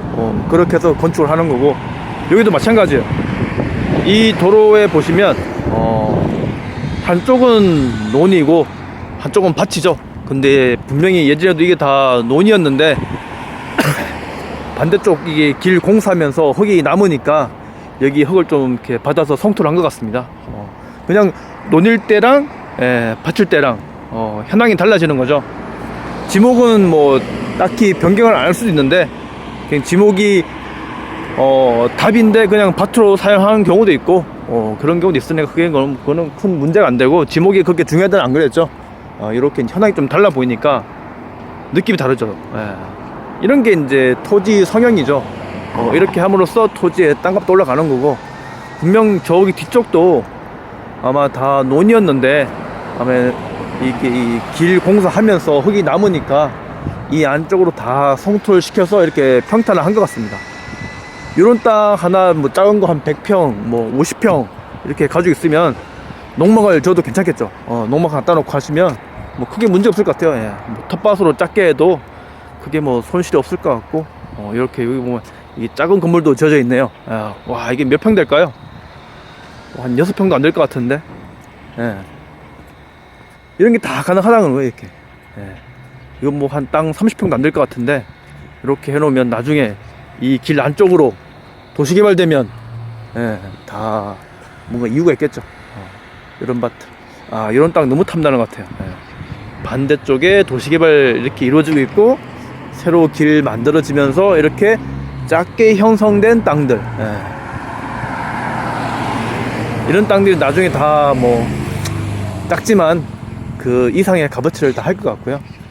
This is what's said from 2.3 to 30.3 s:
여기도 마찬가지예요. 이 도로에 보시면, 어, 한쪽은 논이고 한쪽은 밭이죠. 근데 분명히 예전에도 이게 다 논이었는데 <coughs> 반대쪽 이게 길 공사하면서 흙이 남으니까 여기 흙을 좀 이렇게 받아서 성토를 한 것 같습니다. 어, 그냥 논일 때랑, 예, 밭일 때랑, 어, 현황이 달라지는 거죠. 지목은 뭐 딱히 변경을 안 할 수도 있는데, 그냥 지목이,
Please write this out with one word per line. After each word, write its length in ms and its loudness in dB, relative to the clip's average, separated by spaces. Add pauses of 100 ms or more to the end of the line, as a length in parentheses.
여기도 180 6
마찬가지예요. 540 2 (1000)
이 340 4
도로에 480 6
보시면, 480 2 (360)
어, 540 0 (800)
한쪽은 1080 2
논이고 520 4 (540)
한쪽은 340 0
밭이죠. 440 0 (280)
근데 500 2 (120)
분명히 420 2
예전에도 340 2
이게 120 4
다 500 2
논이었는데 720 4 (1000)
<coughs> 800 -12
반대쪽 500 0
이게 320 0
길 200 2
공사하면서 720 2
흙이 300 2
남으니까 680 2 (520)
여기 220 2
흙을 220 2
좀 280 0
이렇게 240 -6
받아서 380 0
성토를 340 0
한 60 0
것 80 2
같습니다. 440 -4 (200)
어, 220 -14 (360)
그냥 260 2 (380)
논일 300 4
때랑, 500 2 (300)
예, 440 0
밭일 220 0
때랑, 320 2 (340)
어, 360 -6
현황이 280 2
달라지는 420 2
거죠. 260 0 (840)
지목은 640 4
뭐 300 4 (380)
딱히 360 0
변경을 420 4
안 100 0
할 80 2
수도 160 -2
있는데, 400 2 (600)
그냥 140 -2
지목이, 600 2 (960)